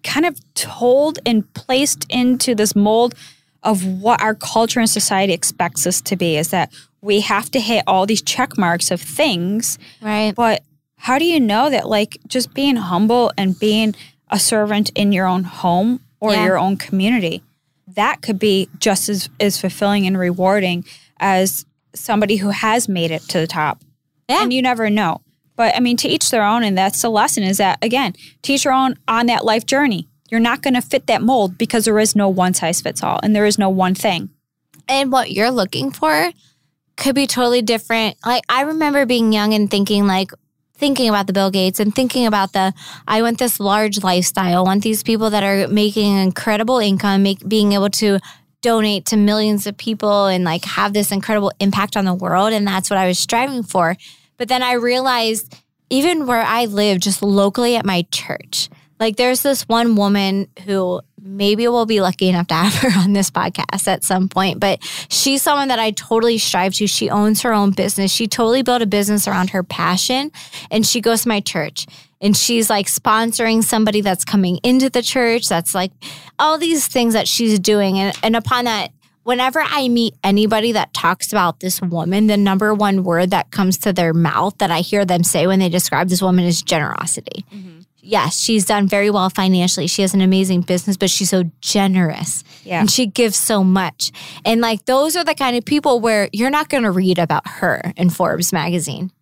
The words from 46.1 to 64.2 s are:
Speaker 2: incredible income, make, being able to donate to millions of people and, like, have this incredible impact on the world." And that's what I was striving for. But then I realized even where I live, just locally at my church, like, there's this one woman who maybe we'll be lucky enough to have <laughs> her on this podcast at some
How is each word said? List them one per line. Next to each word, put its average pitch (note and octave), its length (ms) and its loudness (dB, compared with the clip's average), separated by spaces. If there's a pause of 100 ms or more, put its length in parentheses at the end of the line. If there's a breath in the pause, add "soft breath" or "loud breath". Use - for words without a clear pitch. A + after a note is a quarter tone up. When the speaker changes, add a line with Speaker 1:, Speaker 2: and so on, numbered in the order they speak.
Speaker 2:
incredible G#3+ 600 0
income, G3 440 2
make, G3 240 -2
being G#3 240 2
able G3+ 200 0
to G3+ 280 0 (420 loud breath)
donate G#3+ 440 0
to A3+ 120 -4
millions G#3 500 0
of G#3 100 -10
people G#3 480 0
and, F#3 180 0
like, F3 220 -2
have G3+ 280 -2
this G#3 180 0
incredible G3+ 400 0 (100)
impact G3 340 -2
on G3+ 80 0
the F#3 100 0
world." F#3 380 0
And G#3 160 0
that's F#3+ 220 -2
what G3+ 100 0
I F#3 80 2
was F3+ 120 0
striving B3 440 -2
for. F3+ 320 0 (420 loud breath)
But A#3+ 120 -8
then B3+ 140 0
I B3 100 0
realized A#3+ 840 -2 (340 loud breath)
even D4 380 2
where A#3 140 2
I A#3 240 0
live, G#3 340 0
just F#3+ 220 -2
locally G3+ 560 2
at - 80 -4
my F3+ 260 0
church, - 580 -8 (300 soft breath)
like, A3 180 -2
there's B3 240 2
this C#4 220 0
one A#3 320 2
woman G3 520 2 (180)
who F#3 360 -2 (200)
maybe G3+ 460 0
we'll A#3+ 180 2
be G#3+ 160 0
lucky F#3 280 0
enough F3 180 0
to E3 60 0
have F#3 200 2
<laughs> - 80 -2 (120)
her G3 60 4
on F#3+ 140 2
this G3 180 0
podcast - 560 -4
at F#3+ 160 0
some F#3 260 0